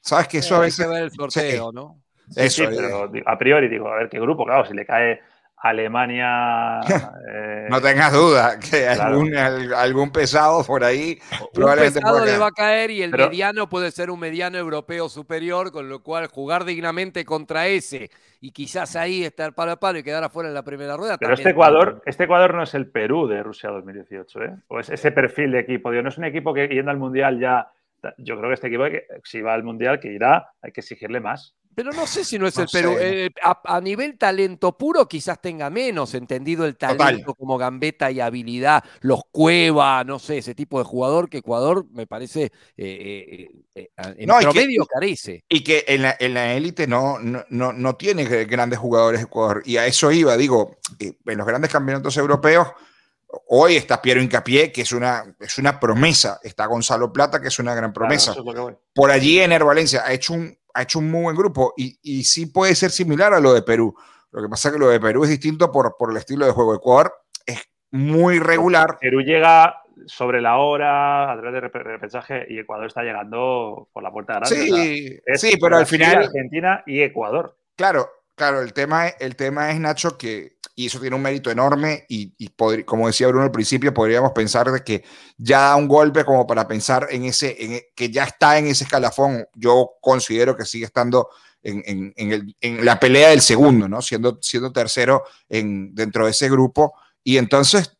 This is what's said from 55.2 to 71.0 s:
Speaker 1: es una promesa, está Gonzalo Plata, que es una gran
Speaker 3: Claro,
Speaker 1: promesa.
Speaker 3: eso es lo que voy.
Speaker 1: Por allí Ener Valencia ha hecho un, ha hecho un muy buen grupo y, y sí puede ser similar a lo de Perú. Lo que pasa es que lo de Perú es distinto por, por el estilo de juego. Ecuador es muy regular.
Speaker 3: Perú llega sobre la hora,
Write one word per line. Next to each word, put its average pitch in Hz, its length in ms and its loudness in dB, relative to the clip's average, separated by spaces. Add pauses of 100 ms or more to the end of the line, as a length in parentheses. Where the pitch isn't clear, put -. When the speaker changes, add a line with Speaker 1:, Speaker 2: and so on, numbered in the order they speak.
Speaker 1:
es - 200 -10
una 139 200 0
promesa, 123 640 2
está 107 240 -6
Gonzalo 117 460 -2
Plata, 147 280 0
que 135 80 -8
es - 120 -6
una 120 120 -4
gran 113 200 -4
Speaker 3:
Claro, 110 160 -4
Speaker 1:
promesa. 135 240 2
Speaker 3:
eso 95 80 -8
es 117 60 -10
lo 120 60 -8
que 117 80 -8
voy. 123 140 -10 (180)
Speaker 1:
Por 139 200 6
allí 139 260 4
Ener 170 240 4
Valencia 147 420 2
ha 131 80 -2
hecho 131 200 -4
un, 170 260 -8 (140)
ha 123 100 -4
hecho 156 180 -4
un 156 100 -2
muy 170 140 -2
buen 160 120 -4
grupo 139 400 0
y, 131 260 -8
y 135 220 -6
sí 165 220 0
puede 185 280 2
ser 180 160 0
similar 180 440 2
a 170 60 4
lo 135 120 6
de 117 100 6
Perú. 113 320 0 (360)
Lo 113 120 -10
que 107 60 -8
pasa 110 200 -4
es 147 60 -2
que 151 40 -4
lo 135 100 6
de 117 120 6
Perú 113 240 2
es 147 60 2
distinto 156 420 0
por, 123 260 0
por 117 120 -2
el 110 60 -4
estilo 135 300 -2
de 123 60 4
juego. 113 220 2
Ecuador 127 380 4 (320)
es 117 160 -10 (300)
muy 160 480 2
regular. 165 600 4
Speaker 3:
Perú 131 220 0
llega 165 640 6 (240)
sobre 123 340 -2
la 120 160 2
hora, 143 760 0